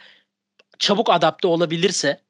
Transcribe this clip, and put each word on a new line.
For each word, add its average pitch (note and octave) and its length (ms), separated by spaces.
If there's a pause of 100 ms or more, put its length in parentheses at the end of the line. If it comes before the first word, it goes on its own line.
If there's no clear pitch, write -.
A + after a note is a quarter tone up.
(800)
çabuk G#3+ 300
adapte E3+ 380
olabilirse, E3 840